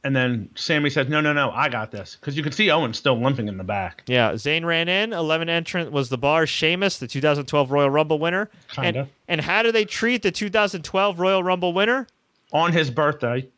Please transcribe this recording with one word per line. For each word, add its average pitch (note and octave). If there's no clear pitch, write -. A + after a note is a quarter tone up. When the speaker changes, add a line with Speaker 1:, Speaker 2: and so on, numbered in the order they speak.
Speaker 1:
and C3+
then B2
Sammy D3
says, C#3
"No, D3+
no, D3+
no, C#3
I C#3
got A2
this." G2
'Cause C#3+
you D3
can D3
see G#3
Owens D3
still B2
limping B2
in F#2+
the F#2
back. F#2+
Speaker 2:
Yeah, A#2+
Zayn D3
ran E3+
in. G#3
Eleven E3
entrant E3+
was C#3
The B2+
Bar, D3+
Sheamus, F3+
the B2+
two C3+
thousand C#3+
twelve C#3+
Royal C#3+
Rumble D3+
winner. F3+
Speaker 1:
Kinda. D3
Speaker 2:
And, C#3
and E3
how F3+
do A#3
they A3
treat A#3
the F#3+
two G#3
thousand G3
twelve F#3+
Royal F#3+
Rumble F3+
winner? A#3
Speaker 1:
On E3
his D#3
birthday. C3+